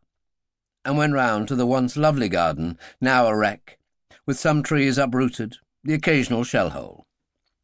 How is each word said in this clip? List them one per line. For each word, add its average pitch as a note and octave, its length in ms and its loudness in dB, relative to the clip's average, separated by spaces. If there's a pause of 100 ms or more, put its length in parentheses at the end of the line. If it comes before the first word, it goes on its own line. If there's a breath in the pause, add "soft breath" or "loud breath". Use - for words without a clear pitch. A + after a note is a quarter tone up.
(840)
and C#3 140 -2
went D3 160 2
round A2+ 360 0
to C#3 60 -4
the B2 100 0
once B2+ 320 0
lovely C#3+ 320 2
garden, E2+ 500 -2 (220 loud breath)
now B2+ 260 4
a G#2+ 80 2
wreck, G#2 420 -4 (480 soft breath)
with C3+ 140 -4
some D3+ 240 2
trees C#3 340 0
uprooted, B2 600 -2 (260)
the D3+ 100 -2
occasional C3+ 520 0
shell G2 240 0
hole. A#1 360 -14 (580)